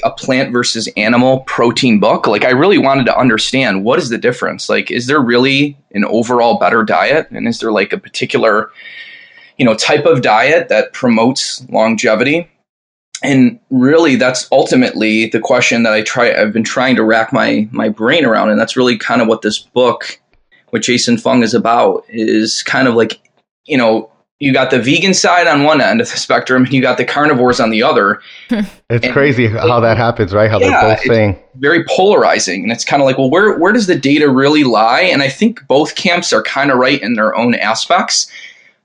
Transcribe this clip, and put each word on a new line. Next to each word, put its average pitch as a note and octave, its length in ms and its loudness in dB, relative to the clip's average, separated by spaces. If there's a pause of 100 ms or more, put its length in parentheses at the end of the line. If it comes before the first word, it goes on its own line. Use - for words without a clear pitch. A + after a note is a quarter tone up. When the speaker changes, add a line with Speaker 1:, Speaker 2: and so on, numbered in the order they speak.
Speaker 1:
a A2 60 -4
plant C3 420 -4
versus A#2 420 -4
animal B2 460 2
protein A#2+ 580 0
book. A#2 280 0
Like, G#2+ 180 0
I B2+ 60 2
really D#3 260 2
wanted C3 300 0
to A2 100 0
understand, A2+ 680 0
what C3+ 160 0
is D3+ 80 -4
the A2+ 100 -4
difference? G2 520 -4
Like, G#2+ 200 -2
is A#2+ 180 -4
there D3 140 0
really C3+ 560 0 (140)
an G2+ 140 -2
overall A#2 520 0
better A2 260 2
diet? G#2+ 480 0
And A2 140 -8
is A#2 140 -4
there, A2 140 -2
like, G#2 200 -2
a G#2 40 -2
particular, A2 720 -2 (880)
you C#3+ 60 0
know, A2+ 100 4
type D3 320 0
of D#3+ 160 2
diet C3 460 2
that G#2+ 240 0
promotes A#2+ 760 -2
longevity? A2+ 840 0 (720)
And C3 340 2 (120)
really, C3+ 480 2
that's B2+ 340 -2
ultimately A2+ 760 0
the A2+ 120 -2
question A#2+ 440 0
that A2 100 2
I G#2+ 80 0
try, A#2+ 320 0
I've G#2+ 180 0
been A2+ 140 -2
trying B2+ 320 0
to A2 80 2
rack A2+ 260 0
my, A2 400 -2
my A2 160 -4
brain B2 380 0
around. G#2+ 240 0
And G#2+ 100 0
that's A2+ 160 -2
really B2 220 0
kind A#2+ 240 -2
of A2+ 80 2
what A2 140 -2
this G#2+ 160 -2
book - 600 -2 (520)
with A2 100 -4
Jason B2 360 0
Fung B2 240 0
is A2 120 0
about, A#2 560 0
is A2 540 -2
kind C3 260 0
of A2+ 60 0
like, A2+ 260 -2 (420)
you C#3+ 140 -4
know, A2+ 340 -2 (280)
you C#3 120 -2
got C3 180 0
the B2 120 0
vegan E3+ 320 0
side F3 340 2
on C#3+ 160 2
one D3+ 160 2
end A2+ 220 2
of A#2+ 100 -8
the - 60 -10
spectrum B2+ 480 0
and C3 80 -2
you C3 80 2
got B2+ 160 0
the B2 80 -2
carnivores B2+ 560 0
on A2+ 80 0
the A2 120 0
other. A2+ 380 2 (300)
Speaker 2:
<laughs> - 0 - (400)
It's A#2 160 0
Speaker 1:
And B2+ 80 -4
Speaker 2:
crazy C#3 340 2
how A#2 320 0
that A2+ 160 2
happens, A2+ 380 0
right? G#2+ 180 2
How A2 80 0
Speaker 1:
Yeah, - 100 2
Speaker 2:
they're C4+ 120 2
both A2 160 2
Speaker 1:
it's - 100 -6
Speaker 2:
saying A2 320 0 (160)
Speaker 1:
very C#3+ 300 0
polarizing. A#2+ 800 0
And A2 100 -4
it's B2 100 -8
kinda C#3 220 0
like, C3+ 120 0
well, C3+ 140 0
where, G3 260 2
where F3 140 2
does A3+ 160 0
the F3 100 0
data D3 300 2
really C#3 380 2
lie? A#2 380 2
And E3+ 200 0
I C3+ 60 -2
think G#3+ 400 -4
both D3 260 0
camps F3 380 -2
are A2 80 2
kinda C3+ 340 -2
right C3+ 260 0
in A2 120 -4
their G#2+ 200 0
own A#2+ 220 0
aspects. - 720 -2 (560)